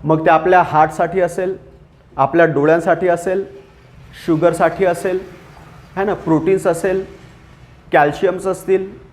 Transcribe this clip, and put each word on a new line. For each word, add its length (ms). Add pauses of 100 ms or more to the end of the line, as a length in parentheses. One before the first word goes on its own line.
मग 220
ते 40
आपल्या 320
हार्टसाठी 600
असेल, 360 (600)
आपल्या 280
डोळ्यांसाठी 600
असेल, 380 (800)
शुगरसाठी 600
असेल, 340 (760)
है 80
ना, 100
प्रोटीन्स 540
असेल, 380 (880)
कॅल्शियम्स 560
असतील 440 (220)